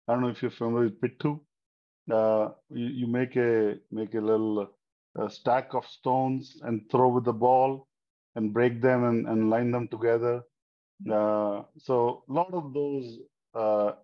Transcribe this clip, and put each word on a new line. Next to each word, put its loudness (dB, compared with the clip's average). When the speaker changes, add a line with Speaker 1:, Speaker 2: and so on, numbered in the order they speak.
Speaker 1:
I 0
don't 0
know 0
if -8
you're -4
familiar 0
with -10
Pittu. -4
Uh, 2
you, -6
you -2
make -2
a, 2
make -6
a -2
little, 0
uh, -4
stack -2
of -4
stones -4
and -6
throw 6
with 2
the 2
ball 2
and -2
break 2
them 4
and, 0
and 2
line 2
them -2
together. 0
Speaker 2:
Mm. -4
Speaker 1:
Uh, 0
so 0
a -8
lot -2
of -6
those, -6
uh, 0